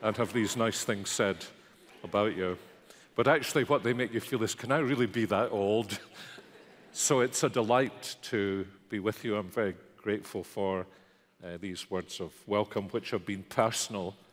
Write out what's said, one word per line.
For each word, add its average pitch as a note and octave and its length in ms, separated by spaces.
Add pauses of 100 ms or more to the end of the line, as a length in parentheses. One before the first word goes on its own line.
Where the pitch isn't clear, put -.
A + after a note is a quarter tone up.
and G#2+ 160
have A2+ 160
these A2+ 240
nice A2+ 280
things G2 260
said G2 340 (600)
about G2+ 320
you. F2+ 200 (600)
But A#2+ 100
actually C#3+ 380
what C#3 180
they A#2 100
make A#2+ 200
you A2+ 80
feel A#2 240
is, G#2 100
"Can A#2 160
I C#3+ 80
really B2+ 280
be A2 180
that G#2 260
old?" G#2 480 (920)
So - 280
it's B2+ 220
a C#3+ 60
delight A#2+ 720
to G2 440 (240)
be G#2+ 100
with G#2+ 240
you. A2 120
I'm F#2+ 140
very G2+ 240 (220)
grateful G#2 480
for, F#2+ 420 (560)
uh, F2 180
these F#2 300
words F#2 300
of E2+ 120 (140)
welcome, G#2 440
which A2+ 200
have G2+ 160
been G2 160
personal, G#2 720 (180)